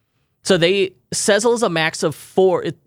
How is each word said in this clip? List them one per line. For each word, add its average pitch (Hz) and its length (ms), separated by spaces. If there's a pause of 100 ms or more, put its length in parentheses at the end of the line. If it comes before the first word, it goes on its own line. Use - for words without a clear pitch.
(440)
So 190 140
they, 185 340 (200)
Sezzle's 214 500
a 214 80
max 160 320
of 160 120
four, 185 480
it, 165 140 (100)